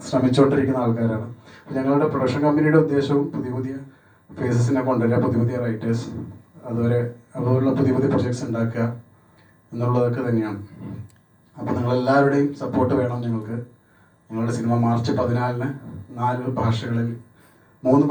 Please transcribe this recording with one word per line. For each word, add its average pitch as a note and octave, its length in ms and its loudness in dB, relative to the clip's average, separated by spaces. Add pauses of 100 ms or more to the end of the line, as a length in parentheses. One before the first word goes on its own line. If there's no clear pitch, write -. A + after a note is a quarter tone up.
ശ്രമിച്ചുകൊണ്ടിരിക്കുന്ന C3 760 2
ആൾക്കാരാണ്. A2+ 440 0 (340)
അപ്പോൾ C3+ 160 -8
ഞങ്ങളുടെ C#3+ 340 2
പ്രൊഡക്ഷൻ C3 360 0
കമ്പനിയുടെ D3+ 360 6
ഉദ്ദേശവും C#3+ 400 0 (120)
പുതിയ B2 220 -6
പുതിയ C3 160 -6 (680)
ഫേസസിനെ B2 500 2
കൊണ്ടുവരിക, A2+ 360 2
പുതിയ A#2 180 0
പുതിയ B2 120 -2 (100)
റൈറ്റേഴ്സ്, A2+ 420 -2 (600)
അതുവരെ A#2 320 0 (360)
അതുപോലുള്ള B2+ 420 2
പുതിയ C3 180 4
പുതിയ C3+ 160 2
പ്രൊജക്ട്സ് B2 360 -2
ഉണ്ടാക്കുക A2+ 360 -2 (880)
എന്നുള്ളതൊക്കെ A#2+ 560 0
തന്നെയാണ്. G#2+ 320 -2 (1000)
അപ്പോൾ A#2 180 -4
നിങ്ങളെല്ലാവരുടെയും C3+ 720 2 (120)
സപ്പോർട്ട് C3 400 0
വേണം B2 240 -2
ഞങ്ങൾക്ക്. A2+ 320 -4 (720)
ഞങ്ങളുടെ A2+ 280 -4
സിനിമ A#2 180 0 (100)
മാർച്ച് A#2 340 0
പതിനാലിന് B2 500 -2 (500)
നാല് B2 400 -2
ഭാഷകളിൽ, A#2 500 0 (800)
മൂന്ന് C#3+ 240 6